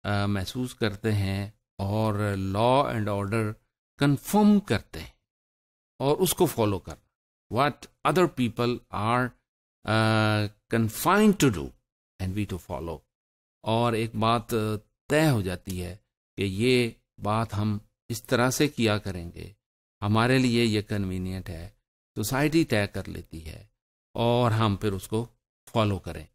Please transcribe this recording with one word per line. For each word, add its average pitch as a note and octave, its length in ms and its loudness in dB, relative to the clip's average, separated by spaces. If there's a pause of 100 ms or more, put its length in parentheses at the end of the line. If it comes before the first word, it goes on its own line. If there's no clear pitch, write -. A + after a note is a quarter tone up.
अ, G2+ 240 -2
महसूस G#2 460 -4
करते G#2+ 380 -2
हैं G2+ 480 -4 (200)
और G#2 560 -2
law A#2+ 580 2
and G#2 260 -2
order G#2+ 340 -2 (460)
कंफर्म G3+ 600 4
करते - 400 -4
हैं - 140 -16 (840)
और C#3 160 0
उसको F3+ 320 2
फॉलो G#2 320 0
करना। - 340 -16 (400)
What C#3 340 -2 (180)
other E3 240 4 (100)
people A#2+ 400 0 (140)
are, A#2 360 0 (560)
अ, A2 600 2 (260)
confined F#3 680 2
to C3 140 6
do C#2 120 -8 (520)
and F#2 160 -4
we G2+ 140 -4
to F2 80 -8
follow। D#2+ 400 -10 (640)
और A#2 320 0
एक A2+ 200 -4
बात A2+ 320 0 (600)
तय D#3 180 4
हो A#2+ 140 2
जाती F2+ 380 -6
है F2+ 160 -10 (420)
कि G#2 60 -2
ये A2+ 520 0 (240)
बात G#2+ 340 -2
हम G#2 280 -2 (280)
इस - 180 -8
तरह B2 220 2
से D3 180 0
किया A2 300 0
करेंगे, E2+ 580 -10 (480)
हमारे A2+ 340 4
लिए A#2+ 260 2
ये G#2+ 180 2
कन्वीनियंट F#2 680 -6
है, E2+ 280 -14 (380)
सोसाइटी C#3+ 480 0
तय G2+ 240 0
कर F#2+ 200 -10
लेती E2 320 -12
है D#2+ 320 -18 (440)
और A#2+ 360 2
हम G#2+ 260 2
फिर G#2 160 -2
उसको A2 360 -6 (380)
फॉलो G#2 320 0
करें। D#2+ 360 -12